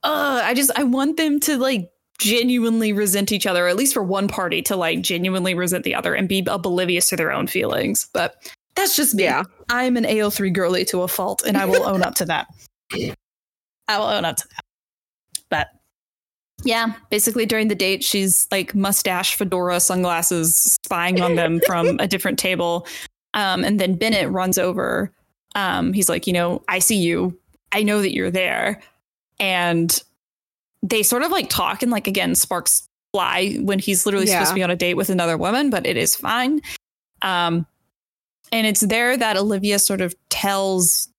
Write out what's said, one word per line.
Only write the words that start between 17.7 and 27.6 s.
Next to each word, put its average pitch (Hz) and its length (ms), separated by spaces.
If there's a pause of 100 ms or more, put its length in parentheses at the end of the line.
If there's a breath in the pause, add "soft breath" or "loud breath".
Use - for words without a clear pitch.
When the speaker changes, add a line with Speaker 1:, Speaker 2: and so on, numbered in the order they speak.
Speaker 1:
date, 190 280
she's, 196 480
like, 190 240
mustache, 190 600
fedora, 180 460
sunglasses, 175 760 (280)
spying 180 360
on 175 160
them 170 300
from 175 200
Speaker 2:
<laughs> - 140
Speaker 1:
a 196 80
different 185 300
table. 175 480 (480 loud breath)
Um, 190 300
and 208 140
then 185 180
Bennett 208 340
runs 185 280
over. 185 540 (420)
Um, 185 380
he's 190 160
like, 170 180
"You 185 60
know, 175 360
I 185 100
see 208 180
you. 175 420 (340)